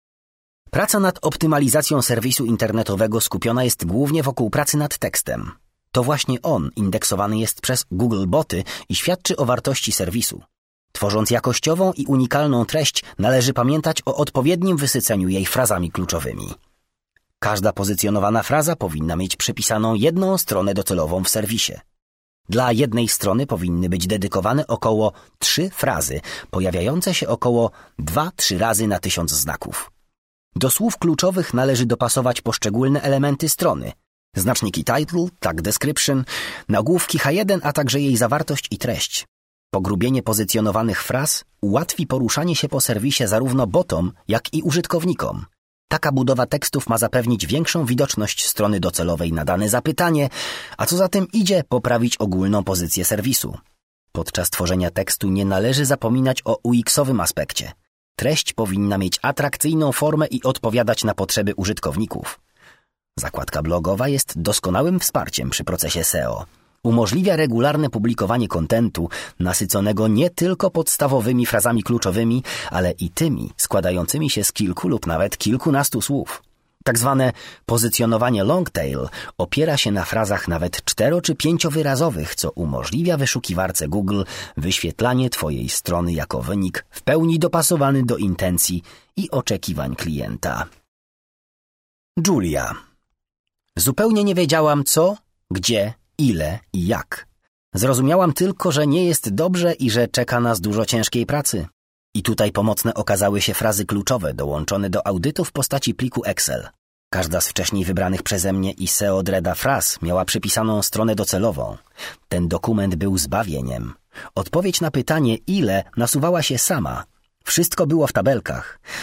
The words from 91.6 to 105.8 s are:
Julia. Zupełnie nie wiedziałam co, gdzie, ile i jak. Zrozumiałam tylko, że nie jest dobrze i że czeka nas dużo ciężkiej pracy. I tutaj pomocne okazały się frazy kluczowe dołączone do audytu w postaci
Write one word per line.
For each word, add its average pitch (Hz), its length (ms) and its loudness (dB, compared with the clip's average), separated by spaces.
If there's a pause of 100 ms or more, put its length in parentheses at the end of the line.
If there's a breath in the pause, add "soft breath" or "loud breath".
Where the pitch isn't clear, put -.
Julia. 87 480 0 (1040)
Zupełnie 208 480 2
nie 202 100 2
wiedziałam 151 500 4
co, 175 320 4 (340)
gdzie, 101 440 0 (240)
ile 95 400 2 (140)
i 90 140 0
jak. - 400 -4 (480)
Zrozumiałam 135 580 4
tylko, 180 400 0
że 147 140 2
nie 156 180 2
jest 147 300 0
dobrze 175 380 2
i 131 180 -2
że 117 180 2
czeka 120 320 0
nas 117 200 2
dużo 104 260 0
ciężkiej 117 400 0
pracy. 123 400 -2 (480)
I 101 80 -4
tutaj 107 300 0
pomocne 107 420 0
okazały 101 460 2
się 101 140 0
frazy 104 320 0
kluczowe 101 480 -2
dołączone 76 560 -2
do 95 160 -2
audytu 101 380 -2
w - 80 -10
postaci 135 420 -2